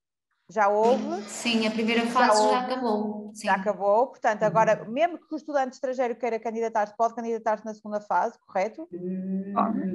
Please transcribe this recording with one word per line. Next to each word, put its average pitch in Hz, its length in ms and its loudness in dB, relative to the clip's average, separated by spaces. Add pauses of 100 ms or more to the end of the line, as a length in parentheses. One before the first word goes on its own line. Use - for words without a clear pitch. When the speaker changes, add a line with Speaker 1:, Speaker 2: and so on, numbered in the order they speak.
(500)
Speaker 1:
Já 202 180 2
houve? 214 560 2
Speaker 2:
Sim, 226 420 -2
a 214 60 2
primeira 233 340 0
Speaker 1:
Já - 60 -2
Speaker 2:
fase 214 300 6
já - 20 6
Speaker 1:
houve. 214 140 4
Speaker 2:
acabou, 214 760 -4
sim. - 140 -8
Speaker 1:
Já 190 80 4
acabou, 202 520 2
portanto, 220 340 -2
Speaker 2:
Uhum. 220 60 2
Speaker 1:
agora, 214 380 2
mesmo 302 320 -2
que - 160 -12
o 311 40 -6
estudante 277 360 -2
estrangeiro 254 440 -4
queira 226 200 -4
candidatar-se, 214 600 -4
pode 226 180 0
candidatar-se 226 500 -4
na 220 80 -8
segunda 208 280 -8
fase, 208 380 -2
correto? 214 520 -6
Speaker 2:
Hum, 190 640 -6
Speaker 3:
Pode. 208 240 0 (140)